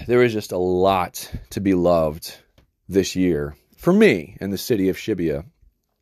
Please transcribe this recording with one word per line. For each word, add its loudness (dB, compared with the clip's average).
there 4
was 4
just -6
a -2
lot 0
to -8
be 2
loved 0
this 0
year -2
for -2
me 2
in -6
the -6
city 0
of 0
Shibuya -4